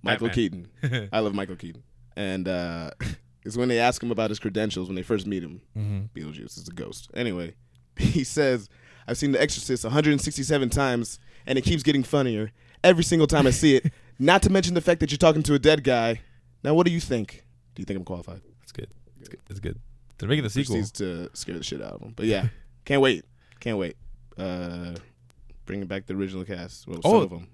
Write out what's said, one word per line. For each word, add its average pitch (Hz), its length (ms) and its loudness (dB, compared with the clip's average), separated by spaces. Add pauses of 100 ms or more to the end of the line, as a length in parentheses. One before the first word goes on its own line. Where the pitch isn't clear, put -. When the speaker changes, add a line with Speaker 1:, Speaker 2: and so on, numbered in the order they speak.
Speaker 1:
Michael 117 260 0
Speaker 2:
Batman. 95 400 -2 (140)
Speaker 1:
Keaton. 120 260 -4
Speaker 2:
<laughs> 98 40 -10
Speaker 1:
I 107 80 2
love 104 140 0
Michael 95 220 -4
Keaton. - 260 -16 (340)
And, 95 320 -4
uh, 85 420 -4 (280)
<laughs> - 260 -20
it's 110 120 -8
when 123 120 0
they 120 100 2
ask 120 240 2
him 117 80 -4
about 110 200 0
his 107 80 -6
credentials 98 500 -4
when 95 80 -6
they 92 60 -6
first 101 240 -2
meet 98 160 -4
him. 85 180 -14 (160)
Speaker 2:
Mm-hmm. 101 240 -4 (180)
Speaker 1:
Beetlejuice 151 400 -14
is - 100 -16
a - 40 -16
ghost. - 420 -14
Anyway, 90 400 -6 (200)
<laughs> - 220 -20
he - 280 2
says, 127 440 0 (380)
"I've 120 120 -4
seen 143 140 2
The 127 80 4
Exorcist 135 440 0
a 110 60 -2
hundred 151 220 4
and 143 80 2
sixty-seven 139 500 -2
times, 123 480 0 (280)
and 131 120 0
it 123 40 0
keeps 160 200 2
getting 143 200 4
funnier 113 480 0 (340)
every 165 200 8
single 160 220 4
time 143 200 4
I 127 40 8
see 139 260 6
it. 135 160 2 (120)
Speaker 2:
<laughs> - 140 -20
Speaker 1:
Not 170 240 6
to - 80 4
mention 180 240 2
the 175 60 2
fact 170 200 2
that 151 100 0
you're 143 80 -4
talking 156 260 6
to 147 100 4
a 143 40 4
dead 151 260 6
guy. 117 360 2 (440)
Now, 147 100 2
what 175 120 6
do 175 60 4
you 165 80 0
think?" - 440 -4 (300)
Do - 80 -12
you - 40 -8
think 98 120 -6
I'm 90 60 -8
qualified? 92 360 -10 (200)
Speaker 2:
That's - 120 -20
good. - 160 -14 (300)
That's - 100 -20
good. - 180 -20
That's 95 140 -12
good. 85 180 -8 (400)
They're 101 100 -6
making 147 160 2
the 104 60 -4
sequel. 127 240 -2
Speaker 1:
Proceeds 104 240 -2
to 87 360 -6
scare - 220 -10
the 80 60 -10
shit - 180 -10
out 50 140 -12
of - 80 -16
him. - 140 -18
But 110 100 -4
yeah, 104 220 0 (180)
<laughs> - 180 -20
can't 139 160 2
wait. 131 240 2 (360)
Can't 110 180 -4
wait. 87 180 -4 (400)
Uh, 87 580 -8 (720)
bringing 98 200 -8
back 98 200 -8
the 95 80 -8
original 95 300 -6
cast. 90 440 -12
Well, 85 160 -10
Speaker 2:
Oh, 170 80 4
Speaker 1:
some 226 100 6
of 90 100 -4
'em. 85 220 -14